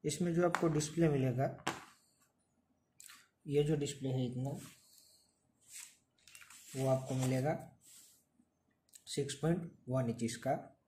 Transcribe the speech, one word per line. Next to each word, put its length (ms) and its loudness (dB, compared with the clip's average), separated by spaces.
इसमें 300 0
जो 120 4
आपको 240 4
display 380 4
मिलेगा, 380 2
ये 180 2
जो 120 2
display 340 -4
है 160 2
इतना, 240 -4
वो 120 2
आपको 280 2
मिलेगा 380 2
सिक्स 280 -4
पॉइंट 360 -2
वन 220 0
inches 280 -4
का। 140 -2